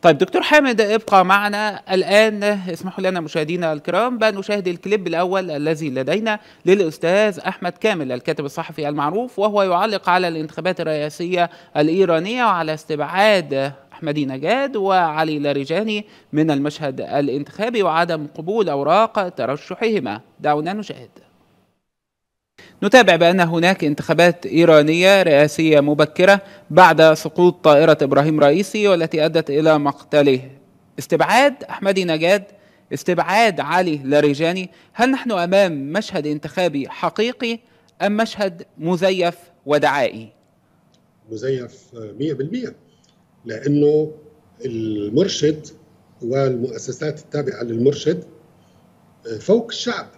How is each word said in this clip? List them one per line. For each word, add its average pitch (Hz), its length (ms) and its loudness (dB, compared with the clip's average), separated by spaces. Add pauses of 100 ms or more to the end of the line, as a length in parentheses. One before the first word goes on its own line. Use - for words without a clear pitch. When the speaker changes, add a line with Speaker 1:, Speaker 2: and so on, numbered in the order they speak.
Speaker 1:
طيب 160 160 6
دكتور 190 240 0
حامد، 277 380 2
ابقى 208 440 2
معنا 202 680 -2
الآن. 202 500 2
اسمحوا 190 600 -6
لنا 185 160 -2
مشاهدينا 160 520 -4
الكرام 196 460 -2
بأن 214 160 0
نشاهد 196 340 -6
الكليب 190 380 -4
الأول 180 440 -2
الذي 151 400 -4
لدينا 185 480 -4 (280)
للأستاذ 185 760 0
أحمد 180 320 -6
كامل 160 400 -4
الكاتب 147 320 -6
الصحفي 151 440 -8
المعروف، 151 500 -4
وهو 202 240 0
يعلق 190 460 -2
على 180 200 2
الانتخابات 160 520 -6
الرئاسية 165 680 -4 (260)
الإيرانية 175 680 0
وعلى 165 300 0
استبعاد 151 1000 -2 (200)
أحمدي 147 340 -4
نجاد 214 500 -4
وعلي 165 600 0
لاریجاني 160 640 -4 (280)
من 156 180 0
المشهد 143 500 -4
الانتخابي 147 840 -4
وعدم 165 520 0
قبول 190 340 -4
أوراق 180 600 0
ترشحهما. 143 920 -4 (200)
دعونا 151 320 -2
نشاهد. 190 380 -12 (1700)
نتابع 202 340 6
بأن 170 240 4
هناك 170 440 2
انتخابات 165 640 2
إيرانية 165 760 6
رئاسية 151 580 4
مبكرة 151 600 4 (300)
بعد 160 420 8
سقوط 170 520 0
طائرة 151 380 6
إبراهيم 147 380 2
رئيسي، 196 480 2
والتي 165 360 0
أدت 160 260 -2
إلى 156 280 2
مقتله. 143 640 0 (580)
استبعاد 208 680 2
أحمدي 190 400 -2
نجاد، 170 400 0 (500)
استبعاد 175 640 0
علي 160 440 -2
لاریجاني، 151 640 0 (220)
هل 247 180 0
نحن 247 220 -4
أمام 175 600 0
مشهد 180 340 -6
انتخابي 151 600 -4
حقيقي 233 720 -6 (440)
أم 208 140 0
مشهد 202 460 -4 (160)
مزيف 175 580 -2 (300)
ودعائي؟ 139 600 0 (1040)
Speaker 2:
مزيف 123 420 -6 (220)
مية 113 380 -8
بالمية، 165 440 -8 (680)
لأنه 147 680 0 (520)
المرشد 113 1000 -4 (560)
والمؤسسات 127 960 -4
التابعة 131 420 -8
للمرشد 135 600 0 (1160)
فوق 233 300 0
الشعب. - 360 -8 (120)